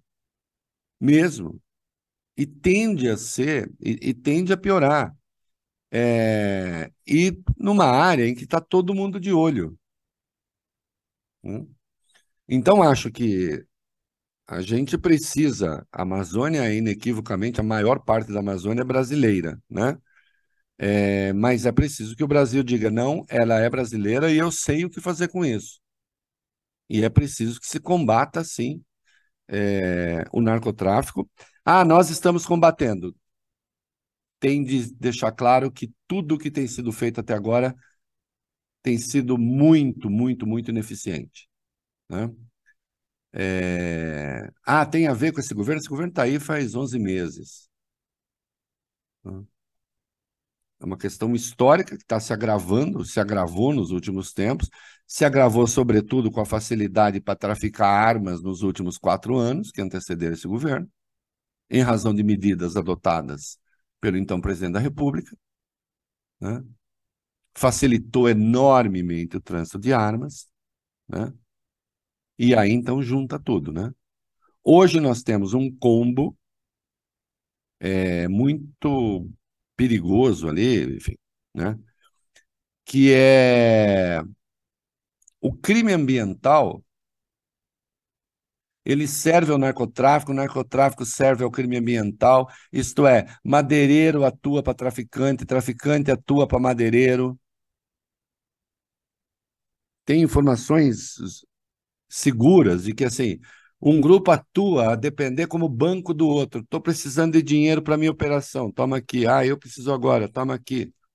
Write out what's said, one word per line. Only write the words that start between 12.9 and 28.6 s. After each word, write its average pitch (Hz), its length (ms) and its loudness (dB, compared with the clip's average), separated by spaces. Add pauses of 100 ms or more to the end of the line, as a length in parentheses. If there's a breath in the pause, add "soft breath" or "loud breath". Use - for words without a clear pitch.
que 92 540 -4 (800)
a 82 140 -10
gente 117 360 -4
precisa, 139 920 -2
a 92 120 -8
Amazônia 98 600 -4
é 107 120 -2
inequivocamente, 110 840 -4
a 107 40 -2
maior 110 360 0
parte 110 320 -2
da 104 80 -6
Amazônia 101 420 -4
é 127 40 -4
brasileira, 123 840 0
né? 127 280 -4 (880)
É, 101 500 0
mas 120 340 0
é 117 40 0
preciso 117 440 -4
que 151 80 -4
o 147 40 -2
Brasil 139 360 2
diga, 117 260 0
"Não, 123 400 -2
ela 113 300 2
é 117 100 2
brasileira 117 640 -2
e 156 80 4
eu 165 120 0
sei 156 320 -4
o 175 60 -4
que - 100 -16
fazer 175 280 -4
com 175 180 -4
isso." 110 340 -6 (1080)
E 107 140 0
é 110 60 2
preciso 117 500 -2
que - 80 -16
se 151 120 -8
combata, 151 640 0
sim, 147 400 -8 (640)